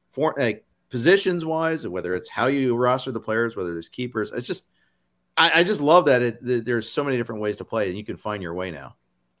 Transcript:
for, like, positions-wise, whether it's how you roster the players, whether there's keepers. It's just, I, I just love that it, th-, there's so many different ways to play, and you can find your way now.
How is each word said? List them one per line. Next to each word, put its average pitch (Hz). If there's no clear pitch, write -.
for, 151
like, 113
positions-wise, 160
whether 90
it's 92
how 110
you 135
roster 127
the 110
players, 113
whether 90
there's 85
keepers. 120
It's -
just, -
I, 165
I 170
just 160
love 156
that 127
it, 120
th-, 120
there's 117
so 147
many 135
different 113
ways 107
to -
play, 107
and 92
you 107
can 98
find 104
your 85
way 90
now. 69